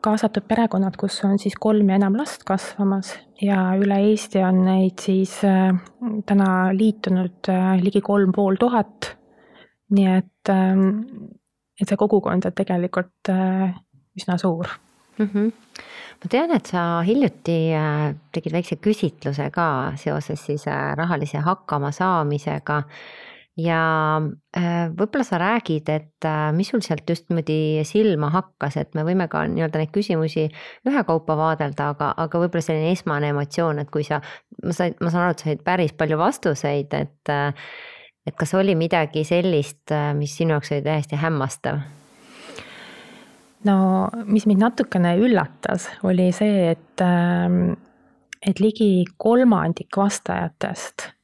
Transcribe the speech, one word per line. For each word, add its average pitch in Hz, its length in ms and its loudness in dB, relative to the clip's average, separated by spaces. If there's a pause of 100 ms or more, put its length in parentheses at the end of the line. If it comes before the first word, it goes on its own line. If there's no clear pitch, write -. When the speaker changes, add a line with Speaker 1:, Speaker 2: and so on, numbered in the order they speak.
Speaker 1:
kaasatud 214 400 0
perekonnad, 214 560 0
kus 196 240 -4
on 196 160 2
siis 202 160 -4
kolm 214 320 4
ja 190 80 4
enam 196 220 2
last - 260 -8
kasvamas 196 720 -2 (260)
ja 190 300 2 (100)
üle 196 160 2 (140)
Eesti 208 340 0
on 185 220 4
neid 190 340 2
siis, 190 400 0
äh, 190 320 4 (560)
täna 196 200 4 (280)
liitunud, 190 720 0
äh, 185 320 2
ligi 196 240 2
kolm 202 300 4
pool 190 260 2
tuhat. 240 540 0 (840)
Nii 190 160 6
et, - 400 0
ähm, 190 320 4 (960)
et 196 80 -2
see 202 80 0
kogukond 202 480 2
on 180 160 -4
tegelikult, 180 720 -4
äh, 190 400 0 (480)
üsna 180 160 -2
suur. 170 320 -2 (480)
Speaker 2:
Mhm. 208 340 0 (720)
Ma 175 80 -8
tean, 330 220 0
et - 140 0
sa 170 360 -2
hiljuti, 170 720 0
äh, 151 420 0 (160)
tegid 160 220 -6
väikse 170 240 -4
küsitluse 143 760 -2
ka 147 440 -2
seoses 147 500 -6
siis, 147 220 -6
äh, 139 280 -4
rahalise 151 460 -4
hakkama 147 500 -2
saamisega. 147 920 -2 (720)
Ja, 160 640 0 (380)
äh, 170 340 0
võib-olla 214 320 -2
sa 180 160 -2
räägid, 175 480 -2
et, 156 400 -6
äh, 151 240 0
mis 175 220 0
sul 226 100 0
sealt - 240 -4
just - 220 -4
niimoodi 156 580 0
silma 185 460 2
hakkas, 170 480 -4
et - 160 -6
me 156 100 -2
võime 180 240 0
ka - 160 -2
nii-öelda 160 320 -2
neid 156 160 -4
küsimusi 160 540 -2 (340)
ühekaupa 165 560 0
vaadelda, 151 540 -2
aga, 147 160 -2 (100)
aga 165 220 -2
võib-olla 170 240 -2
selline 160 260 0
esmane 147 400 -2
emotsioon, 147 480 -2
et 147 140 -8
kui 151 100 -2
sa, 147 160 -2 (400)
ma - 160 -6
sain, 175 240 -2
ma 175 140 -2
saan 175 100 2
aru, 175 140 0
et - 80 -12
sa 156 40 0
said 147 140 -4
päris 175 320 0
palju 156 240 0
vastuseid, 147 800 -2
et, - 320 -6
äh, 143 400 -4 (560)
et - 80 -10
kas - 240 -2
oli 196 160 2
midagi 160 480 0
sellist, 170 640 0
äh, 147 320 -2
mis 147 160 -6
sinu 160 220 0
jaoks 147 180 -4
oli 139 160 -4
täiesti 147 320 -2
hämmastav? 147 560 -2 (1900)
Speaker 1:
No, 196 60 4 (500)
mis 214 240 4
mind 202 160 4
natukene 180 480 0
üllatas, 196 720 0 (160)
oli 185 320 2
see, 196 400 2
et, - 260 -8
ähm, 175 760 2 (640)
et 196 160 0
ligi 202 460 4 (100)
kolmandik 214 800 2
vastajatest - 1160 -4 (100)